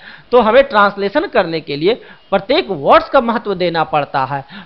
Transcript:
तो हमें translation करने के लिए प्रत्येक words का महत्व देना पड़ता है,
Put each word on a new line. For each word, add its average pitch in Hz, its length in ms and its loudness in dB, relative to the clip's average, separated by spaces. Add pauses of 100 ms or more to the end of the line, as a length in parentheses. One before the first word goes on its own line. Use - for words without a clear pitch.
(320)
तो 240 100 6
हमें 220 220 4
translation 202 640 0
करने 170 340 -2
के 143 140 -10
लिए 165 180 0 (360)
प्रत्येक 240 400 -2
words 196 400 2
का 277 120 2
महत्व 220 320 -4
देना 170 300 -2
पड़ता 143 420 -2
है, 135 180 -6 (220)